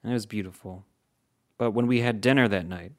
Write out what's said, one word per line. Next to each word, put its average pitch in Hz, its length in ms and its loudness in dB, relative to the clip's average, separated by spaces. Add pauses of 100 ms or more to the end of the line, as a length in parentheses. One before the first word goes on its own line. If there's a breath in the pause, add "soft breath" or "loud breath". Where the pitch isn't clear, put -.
And 120 80 -6
it - 20 0
was 110 140 -4
beautiful. 95 580 -10 (720)
But 120 140 0
when 120 160 0
we 123 140 2
had 117 200 0
dinner 127 260 4
that 92 200 -2
night 90 320 -10